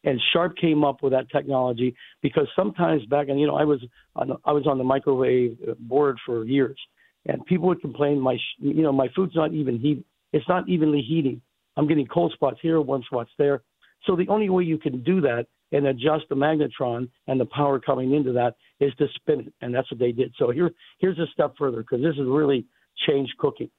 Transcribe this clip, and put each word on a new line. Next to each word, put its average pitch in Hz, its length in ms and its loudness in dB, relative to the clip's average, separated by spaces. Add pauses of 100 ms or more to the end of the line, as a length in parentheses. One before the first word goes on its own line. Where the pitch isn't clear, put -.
And 131 140 0 (140)
Sharp 170 240 0
came 151 260 4
up 139 180 0
with 135 120 2
that 131 160 0
technology 127 640 0 (260)
because 143 260 2 (100)
sometimes 165 480 0
back, 143 240 0
and, 139 100 0
you 151 80 4
know, 147 80 0
I 147 80 2
was 147 180 2 (360)
on, 135 260 -4
I 147 80 2
was 147 160 2
on 139 100 2
the 131 60 -2
microwave 127 760 0 (220)
board 127 460 0
for 117 180 -4
years, 131 340 0 (480)
and - 200 -4
people 185 240 0
would 175 100 0
complain, 143 400 0
"My, 131 160 0
sh-, - 240 -10
you 143 220 0
know, 151 100 2
my 135 240 2
food's 190 180 -2
not 160 200 0
even 131 260 -2
heat, 135 260 -2 (280)
it's 151 160 0
not 180 180 0
evenly 151 340 2
heating. 131 400 -2 (360)
I'm 151 100 2
getting 147 180 2
cold 170 280 0
spots - 280 -2
here, 165 200 2
warm 135 220 -2
spots 117 340 -6
there." 143 240 2 (440)
So 185 120 2
the 185 100 0
only 208 220 2
way 185 140 2
you 160 140 0
can 127 260 -4
do 185 180 2
that 120 260 0 (240)
and 143 160 2
adjust 147 400 0
the 147 80 -4
magnetron 135 720 0 (200)
and 135 120 0
the 120 60 2
power 139 340 0
coming 131 340 0
into 135 200 0
that 120 220 0 (260)
is 139 140 0
to 110 200 0
spin - 240 -2
it, - 220 -14
and 123 120 -6
that's 127 160 -2
what 120 120 -6
they 123 100 2
did. 120 260 -2
So 120 140 2
here, 165 200 0 (260)
here's 185 200 0
a 165 100 -4
step - 300 -2
further 123 240 -2
'cause 120 200 -2
this 151 160 0
has 135 100 -2
really 139 380 2 (420)
changed 139 300 0
cooking. - 420 -4